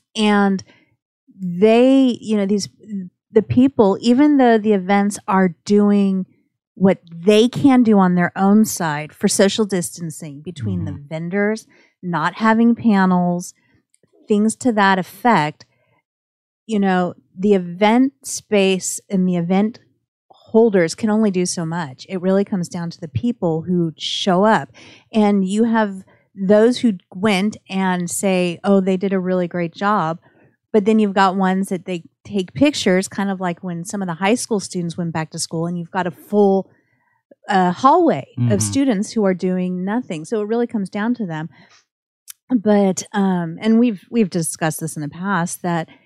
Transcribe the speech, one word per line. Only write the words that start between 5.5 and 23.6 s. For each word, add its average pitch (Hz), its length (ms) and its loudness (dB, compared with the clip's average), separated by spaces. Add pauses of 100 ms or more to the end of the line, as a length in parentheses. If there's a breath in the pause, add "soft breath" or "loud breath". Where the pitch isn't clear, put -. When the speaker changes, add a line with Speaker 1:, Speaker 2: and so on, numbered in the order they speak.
Speaker 1:
doing 202 600 2 (500)
what 185 240 2 (140)
they 208 340 4
can 254 360 2
do 214 160 4
on 180 160 4
their 175 220 0
own 202 280 4
side 151 480 -6
for - 140 -2
social 202 380 2
distancing 165 760 -8
between 170 440 -8
the - 60 -8
Speaker 2:
Mm-hmm. 143 160 -14
Speaker 1:
vendors, 202 600 -4 (340 soft breath)
not 170 340 -4
having 226 400 4
panels, 180 800 2 (720)
things 214 300 0
to 254 160 0
that 196 260 4
effect, 170 680 -2 (1000)
you 220 140 -2
know, 185 340 0 (240)
the 202 160 2
event 208 600 2 (100)
space - 760 -2 (100)
and 185 180 0
the 180 80 0
event 190 440 -2 (500)
holders 196 680 2
can 220 140 -4
only 214 220 2
do 180 140 -2
so 175 200 -6
much. 160 440 -8
It 180 120 -8
really 190 220 2
comes 190 240 -4
down 170 220 -8
to - 100 -18
the 170 80 -12
people 170 540 -4